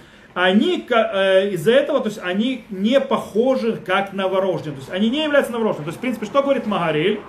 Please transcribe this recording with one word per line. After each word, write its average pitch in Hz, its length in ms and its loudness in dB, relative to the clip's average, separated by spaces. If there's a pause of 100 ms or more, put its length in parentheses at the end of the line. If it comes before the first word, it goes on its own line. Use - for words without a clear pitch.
(340)
они 202 460 2
ка-, 226 340 2
э, 190 360 4
из-за 175 200 0
этого, 269 300 4
то 214 80 -2
есть 208 120 -8
они 214 480 -4
не 214 320 2
похожи 220 760 0
как 190 360 -2
новорожденные, 185 600 -2
то 131 60 -14
есть - 100 -14
они 196 180 0
не 285 140 -2
являются 285 300 2
новорожденными. 214 320 -2
То 160 60 -8
есть, 170 80 -8
в - 20 -16
принципе, 233 260 -4
что 277 160 2
говорит 269 240 0
Магариль? 170 640 0